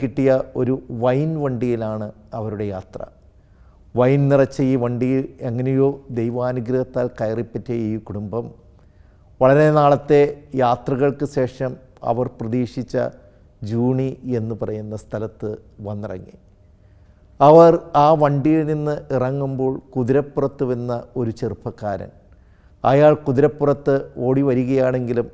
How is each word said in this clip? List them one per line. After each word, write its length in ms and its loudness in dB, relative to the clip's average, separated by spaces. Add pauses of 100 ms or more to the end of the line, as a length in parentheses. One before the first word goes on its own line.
കിട്ടിയ 400 2 (140)
ഒരു 340 -2
വൈൻ 520 -2
വണ്ടിയിലാണ് 680 -4 (220)
അവരുടെ 300 -6
യാത്ര. 400 -10 (920)
വൈൻ 320 4
നിറച്ച 320 2
ഈ 160 2
വണ്ടിയിൽ 520 -2 (120)
എങ്ങനെയോ 600 -2 (100)
ദൈവാനുഗ്രഹത്താൽ 1000 -4 (100)
കയറിപ്പറ്റിയ 540 -6
ഈ 240 -4
കുടുംബം 520 -10 (920)
വളരെ 280 6
നാളത്തെ 720 4 (120)
യാത്രകൾക്ക് 720 0
ശേഷം 500 -4 (280)
അവർ 260 -2 (100)
പ്രതീക്ഷിച്ച 580 -4 (640)
ജൂണി 640 -2
എന്ന് 300 -4
പറയുന്ന 420 -8
സ്ഥലത്ത് 600 -10 (240)
വന്നിറങ്ങി. 580 -12 (1000)
അവർ 380 8 (180)
ആ 180 6
വണ്ടിയിൽ 520 0
നിന്ന് 480 -4
ഇറങ്ങുമ്പോൾ 640 -4 (180)
കുതിരപ്പുറത്ത് 680 -2
വന്ന 380 -4 (140)
ഒരു 140 -4
ചെറുപ്പക്കാരൻ 800 -8 (760)
അയാൾ 300 6
കുതിരപ്പുറത്ത് 1000 0
ഓടി 260 0
വരികയാണെങ്കിലും 920 -2